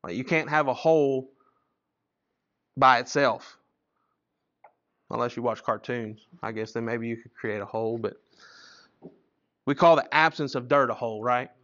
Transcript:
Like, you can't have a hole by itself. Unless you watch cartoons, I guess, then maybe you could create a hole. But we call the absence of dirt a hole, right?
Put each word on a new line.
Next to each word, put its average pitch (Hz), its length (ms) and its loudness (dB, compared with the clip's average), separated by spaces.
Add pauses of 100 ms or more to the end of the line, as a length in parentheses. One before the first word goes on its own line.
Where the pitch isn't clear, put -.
Like, 87 120 -10
you 113 80 -6
can't 160 260 -2
have 151 180 0
a 131 60 -2
hole 139 580 0 (1400)
by 131 240 6
itself. 127 580 0 (1500)
Unless 120 280 -4
you 123 60 -8
watch 113 200 -4
cartoons, 110 640 -6 (160)
I 113 100 -8
guess, 110 220 -8
then 117 120 -4
maybe 113 220 -4
you 117 100 -6
could - 160 -20
create 104 280 -8
a 98 40 -10
hole. 113 320 -6
But 107 200 -8 (1500)
we 143 100 0
call 170 200 8
the - 180 -2
absence 151 420 0
of 123 120 -6
dirt 135 220 4
a 113 40 -4
hole, 110 300 -6
right? 123 260 0 (140)